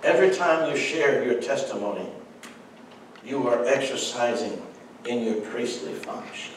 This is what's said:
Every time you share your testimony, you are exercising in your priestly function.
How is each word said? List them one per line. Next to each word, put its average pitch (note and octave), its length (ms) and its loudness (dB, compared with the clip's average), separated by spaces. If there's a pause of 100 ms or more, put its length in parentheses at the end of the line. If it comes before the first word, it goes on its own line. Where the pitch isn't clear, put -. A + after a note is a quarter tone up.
Every F3 280 6
time E3 400 2
you C#3 60 -2
share C#3 480 2
your B2 160 2
testimony, C3 640 -2 (1160)
you B2+ 240 -2
are - 160 4
exercising - 960 0 (420)
in A#2+ 200 -2
your A2 160 0
priestly A#2 520 -4
function. - 640 -10